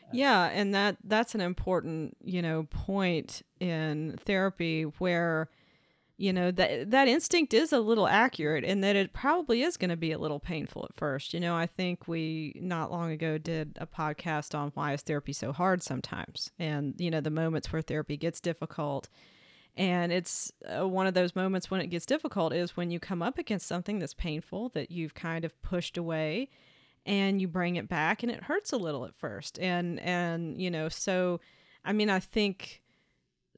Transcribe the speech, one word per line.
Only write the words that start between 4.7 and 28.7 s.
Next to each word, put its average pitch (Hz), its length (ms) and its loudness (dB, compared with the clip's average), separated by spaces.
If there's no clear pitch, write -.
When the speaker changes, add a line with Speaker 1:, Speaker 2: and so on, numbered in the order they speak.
Speaker 2:
where, 170 640 0
you 190 160 0
know, 180 200 2
that, 180 400 2
that 269 160 8
instinct 330 440 4
is 294 200 6
a 254 80 6
little 214 260 4
accurate 160 580 4
and 196 180 2
that 202 140 4
it 196 160 2
probably 277 500 2
is 339 140 0
gonna 175 200 0
be 160 160 0
a 151 60 -2
little 151 220 -2
painful - 480 -6
at - 80 -20
first. 143 380 -4
You 170 60 -2
know, 170 140 0
I 170 120 2
think 180 420 -4
we 160 480 -4
not 170 340 -4
long 170 200 -2
ago 156 260 -2
did 156 420 -4
a 156 80 -8
podcast 151 680 -4
on 147 160 -2
why 147 240 -2
is 139 80 -4
therapy 143 320 -4
so 127 180 -4
hard 180 300 2
sometimes, - 760 -6
and, 147 400 -2
you 175 120 0
know, 156 100 2
the 151 100 0
moments 160 400 0
where 160 120 0
therapy 147 340 -4
gets 165 240 -4
difficult. 156 680 -4
And 175 360 2
it's, - 400 -2
uh, 165 220 -2
one 190 220 2
of 180 60 2
those 180 200 4
moments 190 340 0
when 190 120 0
it 170 80 -4
gets 170 180 -4
difficult 208 460 0
is 175 240 -2
when 175 160 -2
you 170 80 -4
come 170 220 -4
up 247 160 -2
against 220 280 -4
something 180 320 -4
that's 165 160 -6
painful 180 540 -6
that 156 240 -6
you've 165 220 -6
kind 165 300 -4
of - 180 -8
pushed 180 360 -4
away, 165 500 -2
and 196 360 2
you 185 80 0
bring 175 260 0
it 160 140 -2
back, 165 340 0
and 240 80 0
it - 140 -6
hurts 349 280 -2